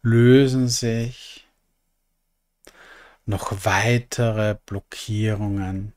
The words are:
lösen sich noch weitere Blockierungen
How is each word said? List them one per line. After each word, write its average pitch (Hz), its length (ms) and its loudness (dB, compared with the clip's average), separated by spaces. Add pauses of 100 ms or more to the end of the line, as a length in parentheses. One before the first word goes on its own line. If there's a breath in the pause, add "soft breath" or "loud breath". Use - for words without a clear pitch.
lösen 127 680 6
sich 117 760 -6 (1800 loud breath)
noch 104 400 -6
weitere 107 920 0 (100)
Blockierungen 101 1300 -6